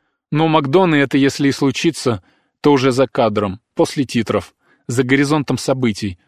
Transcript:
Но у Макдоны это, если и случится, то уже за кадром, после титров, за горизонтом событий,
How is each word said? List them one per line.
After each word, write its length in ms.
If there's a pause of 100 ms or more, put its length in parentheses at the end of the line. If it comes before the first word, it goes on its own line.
(300)
Но 160
у 20
Макдоны 480
это, 220
если 300
и 40
случится, 720 (400)
то 100
уже 200
за 140
кадром, 540 (140)
после 300
титров, 500 (320)
за 160
горизонтом 560
событий, 680